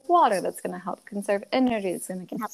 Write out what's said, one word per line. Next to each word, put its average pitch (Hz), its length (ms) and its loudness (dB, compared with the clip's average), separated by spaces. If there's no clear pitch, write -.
water, 285 340 6
that's - 200 -6
gonna 185 180 -8
help 185 260 -10
conserve 202 460 -2
energy, 233 400 2
that's - 160 -6
gonna 185 180 -10
help 214 140 -6